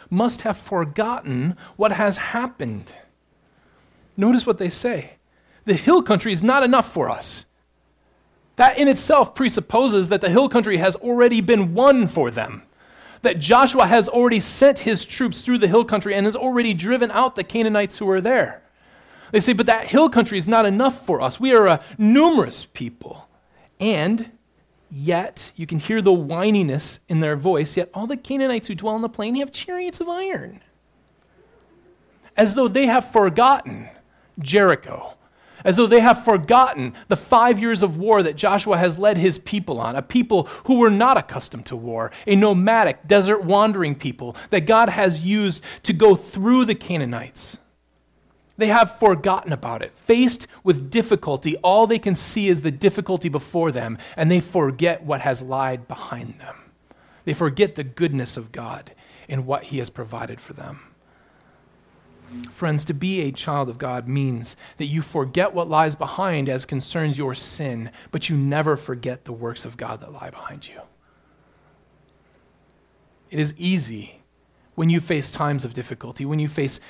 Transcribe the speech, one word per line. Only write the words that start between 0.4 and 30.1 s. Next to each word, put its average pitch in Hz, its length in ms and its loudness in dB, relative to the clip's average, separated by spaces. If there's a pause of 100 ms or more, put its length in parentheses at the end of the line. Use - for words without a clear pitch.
have 214 120 -2
forgotten 170 1000 -4 (200)
what 208 160 0
has 196 240 -2
happened. 147 760 -8 (1200)
Notice 233 300 2
what 208 140 -2
they 180 100 -4
say. 208 440 -4 (520)
"The 208 80 2
hill 339 300 4
country 214 280 0
is 175 120 -2
not 262 180 4
enough 247 300 2
for 143 180 -4
us." - 380 -8 (1080)
That 254 220 6
in 285 100 4
itself 277 460 4
presupposes 220 760 0
that 196 120 2
the 190 80 0
hill 247 180 4
country 214 300 0
has 185 200 2
already 240 440 2
been 196 320 2
won 247 340 4
for 143 220 0
them, 110 320 -8 (600)
that 202 160 0
Joshua 240 480 4
has 214 200 4
already 240 320 2
sent 277 400 4
his 220 260 -2
troops - 360 -4
through 247 160 0
the 208 100 2
hill 226 180 4
country 208 280 -2
and 196 140 2
has 214 80 -2
already 240 400 0
driven 226 340 0
out 247 260 0
the - 80 -4
Canaanites 214 540 -2
who 214 80 -6
were 190 160 0
there. 208 400 -2 (680)
They 220 80 2
say, 247 140 2
"But 226 120 -2
that 226 220 0
hill 302 200 4
country 226 300 0
is 165 100 -4
not 226 200 4
enough 240 360 0
for 156 160 -2
us. 131 200 -4
We 254 160 2
are 214 100 8
a 165 160 4 (160)
numerous 240 680 2
people." - 640 -16 (520)
And 208 500 -2 (640)
yet, 165 600 -4
you 165 100 -10
can 156 140 -4
hear 214 240 -2
the 190 100 6
whininess 170 920 -2
in 165 120 -2
their 151 160 -2
voice, 151 400 -2
"Yet 175 200 -4
all 208 100 -8
the 269 100 -6
Canaanites 262 520 -4
who 202 80 -8
dwell 214 200 -6
in 226 60 -6
the 226 80 -6
plain 226 280 -8
have 277 140 -6
chariots 359 480 -8
of 339 80 -8
iron." 359 540 -10 (1800)